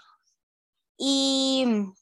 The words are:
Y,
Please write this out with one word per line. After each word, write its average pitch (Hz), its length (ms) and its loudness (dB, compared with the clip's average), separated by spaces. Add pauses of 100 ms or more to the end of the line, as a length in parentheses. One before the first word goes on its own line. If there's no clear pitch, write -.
(960)
Y, 269 680 0 (360)